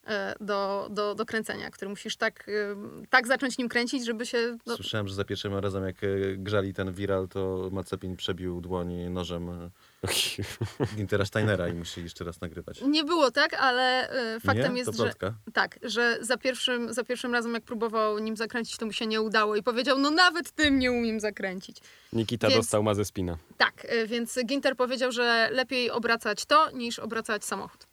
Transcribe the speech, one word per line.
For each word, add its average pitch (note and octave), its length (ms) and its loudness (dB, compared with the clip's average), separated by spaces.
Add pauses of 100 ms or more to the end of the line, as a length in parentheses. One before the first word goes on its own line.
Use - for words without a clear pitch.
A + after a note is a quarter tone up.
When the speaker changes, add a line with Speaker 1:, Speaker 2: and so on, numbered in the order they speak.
Speaker 1:
e, G3+ 340 -4
do, G3 500 -2
do, G#3 240 -2
do G#3+ 120 -4
kręcenia, - 440 -4
który - 180 -10
musisz G3+ 280 -8
tak, - 320 -4
e, G#3 640 -6
tak C4 160 6
zacząć B3+ 320 0
nim A#3+ 100 0
kręcić, A#3+ 380 0
żeby A#3 200 -2
się... A#3 300 0 (100)
No A#3 100 -4
Speaker 2:
Słyszałem, G#2 320 -4
że G2 60 -6
za G2 100 0
pierwszym G2 300 -4
razem, G2 300 -2
jak, F#2+ 200 -4
e, - 20 0 (300)
grzali G2 380 0
ten F#2 180 -2
wiral, F#2+ 360 0
to F#2+ 440 -2
Mazepin F#2 440 -4
przebił F2+ 440 -4
dłoń F2 340 -4 (160)
nożem, F2 400 -4
e, F2 200 -10 (340)
Speaker 3:
<laughs> - 920 -4
Speaker 2:
Güntera G2+ 280 2
Steinera G2 440 2
i F2 60 -4
musieli E2+ 300 -8
jeszcze E2+ 200 -10
raz E2+ 160 -8
nagrywać. F2 400 -10
Speaker 1:
Nie D4 240 2
było D4+ 260 4
tak, D4 240 2
ale, B3+ 560 2
e, A3+ 300 -4
faktem B3+ 320 2
Speaker 2:
Nie? B3 60 -2
Speaker 1:
jest, B3 120 -2
Speaker 2:
To A2 60 -6
Speaker 1:
że A2+ 80 0
Speaker 2:
plotka? G2+ 300 -2 (180)
Speaker 1:
tak, - 300 0
że A#3 380 2
za A#3 160 0
pierwszym, A#3+ 560 0
za A#3 120 -2
pierwszym B3 280 -4
razem, A#3 220 0
jak A3+ 80 -4
próbował A3 560 0
nim A3 180 -4
zakręcić, A3+ 400 -4
to A#3 100 -4
mu G#3 60 -6
się A#3 140 -2
nie A3 160 0
udało G#3+ 340 4
i G#3 60 0
powiedział: B3 360 2
„No C#4 120 4
nawet F4 400 4
tym C#4+ 280 4
nie B3+ 140 4
umiem A#3 280 0
zakręcić”. G3 580 -6 (340)
Speaker 3:
Nikita A2+ 360 2
Speaker 1:
Więc B2 120 8
Speaker 3:
dostał G#2+ 220 2
mazę G#2 220 4
spina. F2+ 340 -2 (180)
Speaker 1:
tak, - 320 2
e, A3+ 180 0
więc A#3 400 -4
Ginter C4+ 300 0
powiedział, B3+ 360 0
że A#3 400 4
lepiej B3 380 0
obracać A#3 560 0
to, D4+ 240 8
niż A#3+ 280 -6
obracać A3 460 -4
samochód. - 480 -8